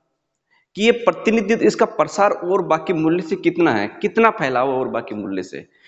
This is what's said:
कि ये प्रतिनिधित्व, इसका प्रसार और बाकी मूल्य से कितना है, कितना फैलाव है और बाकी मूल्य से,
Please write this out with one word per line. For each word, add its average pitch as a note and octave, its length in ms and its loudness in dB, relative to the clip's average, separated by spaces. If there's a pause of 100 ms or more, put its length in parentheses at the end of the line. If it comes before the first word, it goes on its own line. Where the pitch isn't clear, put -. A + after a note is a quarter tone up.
(760)
कि G3 80 -2
ये A3+ 80 6
प्रतिनिधित्व, A3 720 0
इसका G#3+ 220 4
प्रसार G3 460 0
और F#3 300 -2
बाकी F3+ 320 -2
मूल्य D#3+ 280 2
से F#3 140 -4
कितना E3+ 380 0
है, G#2 140 0
कितना A3 420 2
फैलाव C3+ 420 0
है C3 60 -2
और B2+ 100 -2
बाकी A2 280 -6
मूल्य F#2+ 280 -6
से, C#2+ 240 -14 (200)